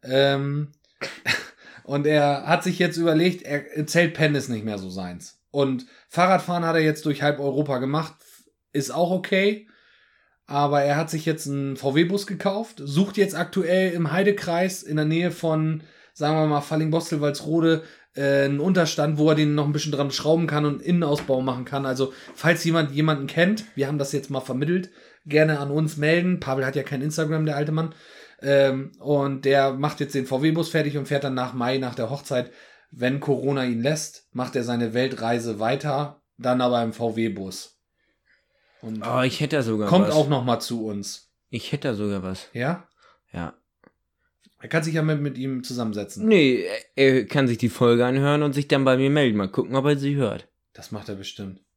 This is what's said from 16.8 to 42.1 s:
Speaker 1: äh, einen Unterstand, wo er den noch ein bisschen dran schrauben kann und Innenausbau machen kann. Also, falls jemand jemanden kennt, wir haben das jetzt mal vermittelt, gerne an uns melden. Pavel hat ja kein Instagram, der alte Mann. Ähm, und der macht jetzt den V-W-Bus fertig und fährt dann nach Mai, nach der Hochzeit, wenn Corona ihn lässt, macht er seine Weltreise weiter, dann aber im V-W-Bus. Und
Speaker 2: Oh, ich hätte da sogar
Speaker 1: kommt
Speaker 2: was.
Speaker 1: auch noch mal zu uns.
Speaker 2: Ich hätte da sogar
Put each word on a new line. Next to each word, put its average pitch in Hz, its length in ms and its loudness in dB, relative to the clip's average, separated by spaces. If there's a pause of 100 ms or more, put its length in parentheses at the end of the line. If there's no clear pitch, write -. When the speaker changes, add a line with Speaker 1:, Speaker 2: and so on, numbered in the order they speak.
Speaker 1:
äh, 139 300 2
einen 143 120 0
Unterstand, 160 580 2
wo 151 140 4
er 156 60 6
den 151 180 2
noch 147 100 2
ein 147 80 0
bisschen 147 200 -2
dran 139 180 -2
schrauben 165 380 2
kann 151 160 0
und 143 180 -2
Innenausbau 147 580 0
machen 127 240 -4
kann. 135 220 -4
Also, 131 260 -2 (220)
falls 170 300 0
jemand 165 260 2
jemanden 143 380 0
kennt, 196 360 0 (120)
wir 135 100 -2
haben 147 120 -2
das 143 120 -2
jetzt 139 200 -4
mal 131 100 -4
vermittelt, 147 500 -2 (340)
gerne 151 360 2
an 143 100 -6
uns 156 260 -2
melden. 175 440 2
Pavel 135 260 -2
hat 131 80 -4
ja 143 80 -2
kein 131 200 -6
Instagram, 156 440 -2
der 151 100 -2
alte 147 140 -2
Mann. 160 240 -2 (480)
Ähm, 139 560 2
und 139 460 0
der 139 300 4
macht 143 260 -4
jetzt 143 160 -4
den 123 100 -2
V-W-Bus 156 440 0
fertig 147 280 0
und 139 80 -6
fährt 139 160 -2
dann 135 120 -4
nach 127 200 -4
Mai, 127 240 -2
nach 123 160 -6
der 117 160 -4
Hochzeit, 127 400 -4 (400)
wenn 127 300 -2
Corona 135 460 0
ihn 117 160 -2
lässt, 151 500 -4
macht 123 240 -6
er 120 80 0
seine 117 300 -2
Weltreise 117 640 -2
weiter, 139 600 -2 (160)
dann 127 220 0
aber 123 220 2
im 113 100 -2
V-W-Bus. 110 840 -4 (1040)
Und 110 240 -10
Speaker 2:
Oh, 123 140 0
ich 127 200 0
hätte 147 160 0
da 139 60 2
sogar 107 260 0
Speaker 1:
kommt 185 200 6
Speaker 2:
was. 156 60 0
Speaker 1:
auch 151 160 4
noch 135 120 2
mal 120 160 0
zu 113 280 -6
uns. 101 440 -10 (200)
Speaker 2:
Ich - 200 -8
hätte 143 180 -4
da 120 60 -2
sogar 101 280 -4